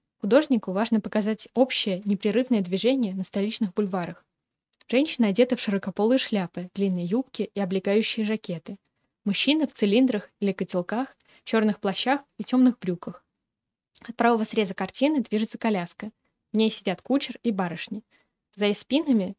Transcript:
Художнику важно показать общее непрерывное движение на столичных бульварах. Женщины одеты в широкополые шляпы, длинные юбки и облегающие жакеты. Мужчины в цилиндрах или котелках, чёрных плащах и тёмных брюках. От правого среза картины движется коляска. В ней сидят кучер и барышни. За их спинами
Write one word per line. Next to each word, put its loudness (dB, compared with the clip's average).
Художнику 2
важно 0
показать -4
общее 0
непрерывное 0
движение 0
на -4
столичных -4
бульварах. -4
Женщины 2
одеты 2
в -4
широкополые 0
шляпы, -4
длинные -2
юбки -4
и -4
облегающие 0
жакеты. -6
Мужчины 2
в -4
цилиндрах 2
или 0
котелках, -4
чёрных 0
плащах 0
и -8
тёмных 4
брюках. -6
От -12
правого 4
среза -2
картины 0
движется -4
коляска. -4
В 0
ней 4
сидят -4
кучер -2
и 0
барышни. -6
За -2
их 0
спинами 0